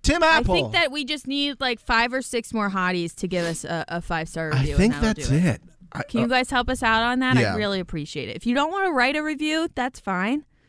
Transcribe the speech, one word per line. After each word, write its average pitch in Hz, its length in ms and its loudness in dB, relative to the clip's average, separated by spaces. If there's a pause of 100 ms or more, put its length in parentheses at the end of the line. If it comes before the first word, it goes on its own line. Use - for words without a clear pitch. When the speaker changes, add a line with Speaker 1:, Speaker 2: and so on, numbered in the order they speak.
Speaker 1:
Tim 330 220 2
Apple. 320 320 4
Speaker 2:
I - 40 4
think - 140 -2
that 330 180 2
we 294 140 -4
just 285 220 -6
need, 285 340 -2
like, 247 200 -2
five 240 340 2
or 262 80 -2
six 240 320 -6
more 202 160 0
hotties 180 460 0
to 190 120 -4
give 175 160 0
us 170 220 -4
a, 165 220 -2
a 170 120 -4
five-star 160 540 -4
Speaker 1:
I 131 60 4
Speaker 2:
review, 143 180 2
Speaker 1:
think 220 160 4
Speaker 2:
and - 100 -2
that'll 220 180 2
Speaker 1:
that's - 60 -2
Speaker 2:
do 135 80 4
it. 175 80 4 (120)
Speaker 1:
it. - 60 -16 (300)
I, - 120 -8
Speaker 2:
Can 226 160 -2
you 240 60 2
Speaker 1:
uh, - 40 -2
Speaker 2:
guys 254 180 2
help 247 220 0
us 262 120 -2
out 226 200 4
on 247 160 0
that? 254 180 2
Speaker 1:
Yeah. 208 160 4
Speaker 2:
I'd 214 60 -2
really 202 220 -2
appreciate 151 500 -6
it. - 60 -8
If 180 100 -6
you 240 80 0
don't 285 180 2
wanna 392 180 0
write 269 260 2
a 302 60 -2
review, 311 520 -2
that's 254 260 -4
fine. 202 460 -2 (220)